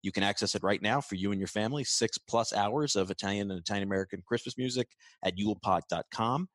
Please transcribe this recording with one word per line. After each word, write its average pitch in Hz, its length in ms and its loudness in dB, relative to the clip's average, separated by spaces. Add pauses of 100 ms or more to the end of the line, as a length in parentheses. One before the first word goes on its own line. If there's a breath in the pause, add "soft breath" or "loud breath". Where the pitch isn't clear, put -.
you 98 100 -4
can 98 120 0
access 101 320 0
it 98 80 -2
right 98 180 2
now 117 200 2
for - 140 -8
you 95 160 -2
and 98 80 0
your 95 80 -2
family, 120 360 -2
six - 340 0
plus - 360 0
hours 113 420 2
of 95 160 2
Italian 101 400 -2
and 90 80 -4
Italian-American 98 680 -2
Christmas 120 320 -4
music 123 300 -2 (360 loud breath)
at 92 140 0
Yule 104 240 2
pot 87 280 4
dot 82 240 -2
com. 131 420 0